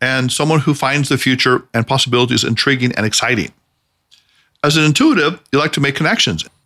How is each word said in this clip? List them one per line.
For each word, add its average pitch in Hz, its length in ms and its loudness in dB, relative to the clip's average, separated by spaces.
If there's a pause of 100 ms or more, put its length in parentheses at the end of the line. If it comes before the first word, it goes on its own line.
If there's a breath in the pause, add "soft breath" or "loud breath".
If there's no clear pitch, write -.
and 127 320 -2
someone 156 280 2
who 147 140 0
finds 143 340 -2
the 135 100 2
future 127 440 0 (100)
and 117 140 0
possibilities 123 560 0
intriguing 127 540 0
and 107 100 -2
exciting. 110 460 -2 (1120 soft breath)
As 147 120 2
an 156 80 2
intuitive, 175 540 2 (140)
you 135 80 2
like 156 140 -2
to - 60 -2
make 139 140 0
connections 151 500 -2 (220)